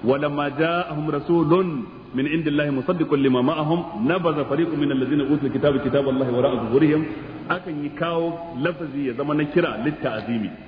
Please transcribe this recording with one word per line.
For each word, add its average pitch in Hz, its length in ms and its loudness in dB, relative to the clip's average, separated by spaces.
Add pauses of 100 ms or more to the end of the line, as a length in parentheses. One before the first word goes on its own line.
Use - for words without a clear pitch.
"Walamma 143 500 0
ja'ahum 160 560 -2
rasulun 170 580 2 (460)
min 135 120 0
indillahi 147 440 0
musaddiqun 151 500 0
lima 127 220 4
ma'ahum 156 380 2 (260)
nabadha 160 420 2
fariqun 151 300 0
min 143 140 2
alladhina 135 320 2
utul 139 260 2
kitaba 135 280 2
kitaballahi 135 540 2
wara'a 123 240 2 (100)
zuhurihim." 151 360 4 (460)
Akan 160 360 -4
yi 143 60 -6
kawo 165 720 -4
lafazi 147 460 -4
ya 120 60 -2
zama 143 200 -2
nakira 151 360 2 (140)
litta'zimi. 113 680 -4 (180)